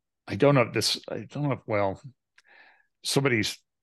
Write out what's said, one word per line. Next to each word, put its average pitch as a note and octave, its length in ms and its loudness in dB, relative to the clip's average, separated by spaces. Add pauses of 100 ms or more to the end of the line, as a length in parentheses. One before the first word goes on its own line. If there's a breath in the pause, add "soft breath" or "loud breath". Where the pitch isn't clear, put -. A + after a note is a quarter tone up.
(280)
I - 80 -6
don't C#3 180 6
know C3+ 100 6
if - 100 -2
this, - 260 -2 (100)
I - 100 -6
don't C#3 240 -8
know C#3+ 100 -2
if, A2 120 -6
well, G2+ 360 -2 (1040 soft breath)
somebody's, B2+ 520 0 (240)